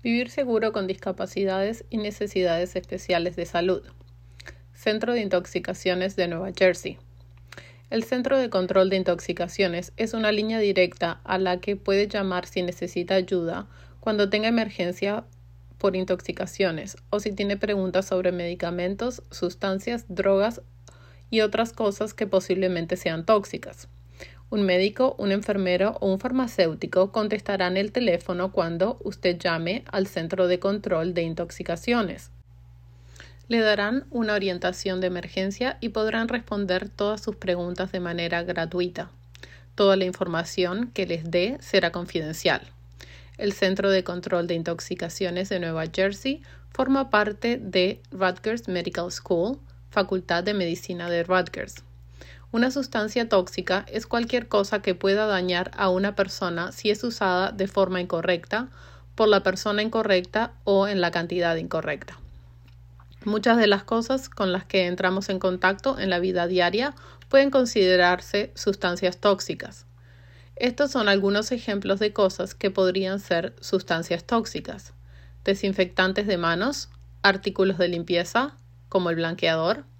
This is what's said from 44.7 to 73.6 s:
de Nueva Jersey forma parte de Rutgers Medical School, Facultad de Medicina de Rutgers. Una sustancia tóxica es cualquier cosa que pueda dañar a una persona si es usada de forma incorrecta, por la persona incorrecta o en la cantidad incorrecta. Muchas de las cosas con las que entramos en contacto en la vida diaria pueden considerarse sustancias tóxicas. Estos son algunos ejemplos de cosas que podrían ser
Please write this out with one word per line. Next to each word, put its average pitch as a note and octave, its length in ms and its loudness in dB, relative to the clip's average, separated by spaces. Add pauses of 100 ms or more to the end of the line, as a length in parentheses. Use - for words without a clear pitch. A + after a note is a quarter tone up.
de F#3+ 120 -2
Nueva E3 260 -4
Jersey G3 560 -2 (280)
forma C4+ 380 0
parte G#3+ 480 2
de F#3 440 0 (100)
Rutgers F#3+ 560 -2
Medical F3 460 -4
School, F#3+ 480 -2 (300)
Facultad F#3 520 0
de G#3 120 0
Medicina F3 540 -4
de E3+ 140 0
Rutgers. F3+ 640 -2 (680)
Una A#3+ 200 2
sustancia A#3 560 -2
tóxica F#3 640 0
es - 160 -6
cualquier A#3+ 400 -2
cosa G3+ 340 0
que F#3 140 0
pueda G3+ 300 2
dañar F3+ 500 0
a G3 120 2
una G3 280 2
persona F#3 560 -2
si - 180 -2
es G#3+ 140 0
usada F#3+ 480 0
de G3 160 -2
forma F#3 320 2
incorrecta, F3+ 680 -2 (460)
por A3 140 6
la G3+ 160 6
persona G3+ 380 0
incorrecta G#3+ 720 0 (120)
o G3 240 4
en G3 120 0
la E3+ 120 2
cantidad E3+ 420 0
incorrecta. E3 640 -6 (1080)
Muchas G#3+ 320 4
de A3+ 120 6
las G3 160 4
cosas A#3 440 -2
con F#3+ 220 -2
las F#3 140 -2
que F#3 220 2
entramos F#3 420 0
en F#3+ 100 -2
contacto F#3+ 580 0
en F#3+ 140 -2
la F3 80 2
vida F3+ 300 0
diaria F#3 480 2 (320)
pueden C4+ 240 6
considerarse F#3 1000 4
sustancias F3+ 640 -2
tóxicas. - 680 0 (680)
Estos B3+ 340 0
son A3+ 180 2
algunos G3+ 440 2
ejemplos G3+ 480 -2
de G#3+ 120 2
cosas F#3+ 440 0
que G3 160 0
podrían F#3+ 480 2
ser F3 400 -2